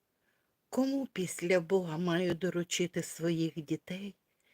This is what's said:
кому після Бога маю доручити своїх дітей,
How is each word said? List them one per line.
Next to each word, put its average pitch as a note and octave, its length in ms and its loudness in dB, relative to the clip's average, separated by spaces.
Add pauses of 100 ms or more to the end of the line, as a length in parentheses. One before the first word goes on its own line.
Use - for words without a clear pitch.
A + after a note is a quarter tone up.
(680)
кому C4+ 380 0
після F3+ 540 0
Бога E3+ 380 0
маю F3 360 2
доручити F3 680 -2
своїх E3 520 0
дітей, F3+ 640 -6 (380)